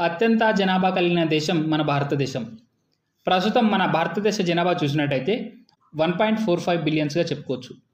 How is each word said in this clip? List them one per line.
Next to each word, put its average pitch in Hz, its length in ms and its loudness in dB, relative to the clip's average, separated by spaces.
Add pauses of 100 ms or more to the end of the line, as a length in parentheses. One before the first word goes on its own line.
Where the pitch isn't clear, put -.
అత్యంత 220 480 2
జనాభా 190 380 2
కలిగిన 175 340 2
దేశం 156 460 0
మన 156 120 0
భారతదేశం. 139 640 -2 (800)
ప్రస్తుతం 208 400 2
మన 190 180 2
భారతదేశ 175 560 0
జనాభా 175 420 2
చూసినట్టయితే 147 680 -2 (420)
వన్ 160 240 0
పాయింట్ 220 200 2
ఫోర్ 175 200 0
ఫైవ్ 170 240 -2
బిలియన్స్గా 151 400 0
చెప్పుకోవచ్చు. - 520 -8 (180)